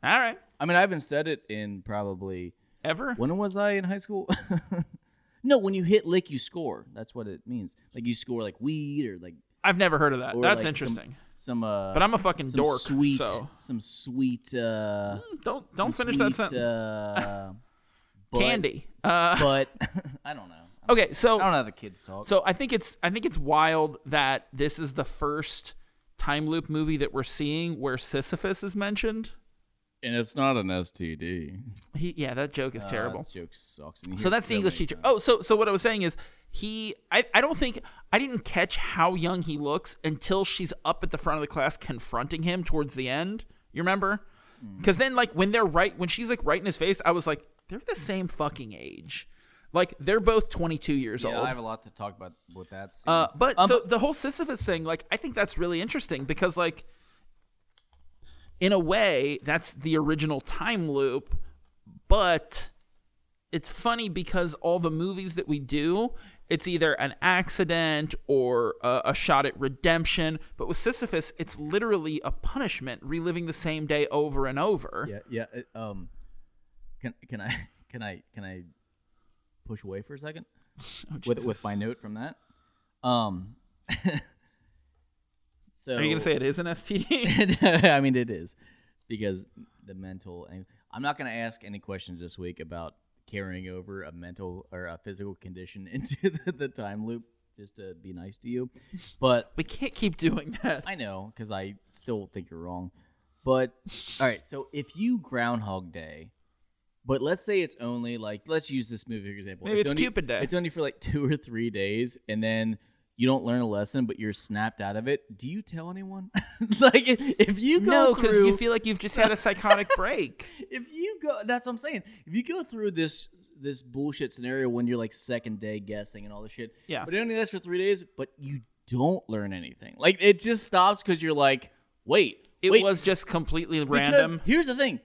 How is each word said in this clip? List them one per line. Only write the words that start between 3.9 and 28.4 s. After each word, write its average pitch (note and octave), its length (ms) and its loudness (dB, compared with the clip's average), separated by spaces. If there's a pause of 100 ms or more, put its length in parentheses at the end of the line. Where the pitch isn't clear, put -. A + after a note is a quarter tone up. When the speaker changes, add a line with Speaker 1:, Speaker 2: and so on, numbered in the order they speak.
Speaker 2:
school? G3 360 -6
<laughs> - 60 -2 (1080)
No, C#4 120 8
when G3 160 0
you F#3+ 80 2
hit G3+ 240 6
lick, F3 240 2
you C3+ 80 -4
score. C#3+ 560 -6
That's A2 180 -14
what A2+ 140 -10
it F#2+ 180 -12
means. A2 300 -8 (180)
Like, A#2+ 140 -6
you A#2+ 80 0
score, A#2 260 -4
like, G#2 180 -6
weed C#3+ 460 -2
or, F#2+ 140 -6
like, E2+ 160 -16 (280)
Speaker 1:
I've F#3+ 140 4
never F3 220 4
heard D3 140 6
of B2+ 80 0
that. B2+ 120 -4
Speaker 2:
or, A#2+ 80 0
Speaker 1:
That's F3+ 220 6
Speaker 2:
like, - 60 0
Speaker 1:
interesting. B2+ 460 -6 (200)
Speaker 2:
some, A#2+ 260 -6
some, - 20 -2
uh, G2+ 300 -2
Speaker 1:
But D#3 80 4
I'm G3 80 6
a A#3 40 -2
Speaker 2:
some, A3 100 2
Speaker 1:
fucking E3+ 240 0
Speaker 2:
some C3 160 2
Speaker 1:
dork, C#3+ 160 4
Speaker 2:
sweet, C#3 400 2
Speaker 1:
so. A2+ 280 -2 (120)
Speaker 2:
some A#2+ 200 -6
sweet, B2+ 760 -4
uh, G#2 640 -2
Speaker 1:
Mm, G#4 240 -14
don't, A#3 280 -6
Speaker 2:
some - 140 -2
Speaker 1:
don't B3+ 100 -2
finish B3 220 -2
that C4 160 2
Speaker 2:
sweet, A3+ 140 -2
Speaker 1:
sentence. B2 180 -2
Speaker 2:
uh, G#2 880 -4 (380)
Speaker 1:
<laughs> - 400 -20
Speaker 2:
but, B2 80 2
Speaker 1:
Candy. G#3 480 0 (160)
Uh, E3+ 340 4
Speaker 2:
but C#3 320 4 (280)
<laughs> C#3+ 280 -12
I C#3+ 80 -10
don't G2+ 160 -16
know. E2 60 -20 (340)
Speaker 1:
Okay, A3 240 6
so - 220 6
Speaker 2:
I G3 80 2
don't F#3+ 80 4
know D#3+ 60 4
how C3+ 60 4
the G#2+ 80 -6
kids - 320 -14
talk. G2 220 -12
Speaker 1:
So G3 180 4
I F#3 100 2
think B3+ 200 -2
it's, - 300 -2
I F3 80 2
think A3 120 -4
it's - 140 0
wild D#3 600 4 (100)
that C3+ 440 0
this C#3+ 280 -2
is D3 140 -4
the C3 120 -2
first - 720 -6 (420)
time D3 300 0
loop D#3 240 -2
movie D#3 260 0
that C#3 160 0
we're C3 80 -2
seeing D#3 580 -4
where B2 200 -2
Sisyphus - 640 -4